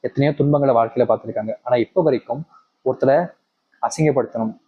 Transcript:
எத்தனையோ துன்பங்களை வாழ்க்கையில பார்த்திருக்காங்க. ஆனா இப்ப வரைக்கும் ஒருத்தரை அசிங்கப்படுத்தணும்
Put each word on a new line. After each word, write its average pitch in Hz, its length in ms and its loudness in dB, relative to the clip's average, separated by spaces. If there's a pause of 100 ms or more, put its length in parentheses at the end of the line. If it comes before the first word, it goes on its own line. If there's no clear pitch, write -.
எத்தனையோ 143 280 0
துன்பங்களை 143 420 2
வாழ்க்கையில 117 320 2
பார்த்திருக்காங்க. 110 540 -4
ஆனா 123 160 0
இப்ப 147 260 0
வரைக்கும் 139 400 -2 (440)
ஒருத்தரை 135 300 2 (680)
அசிங்கப்படுத்தணும் 120 720 -2 (140)